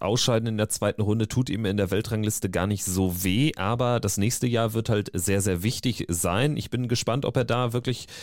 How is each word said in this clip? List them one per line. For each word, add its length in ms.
Ausscheiden 480
in 80
der 140
zweiten 320
Runde 260
tut 220
ihm 160
in 100
der 160
Weltrangliste 580
gar 160
nicht 180
so 380
weh. 340
Aber 440
das 180
nächste 300
Jahr 260
wird 140
halt 260
sehr, 260
sehr 220
wichtig 460
sein. 480
Ich 140
bin 180
gespannt, 380
ob 100
er 80
da 280
wirklich 360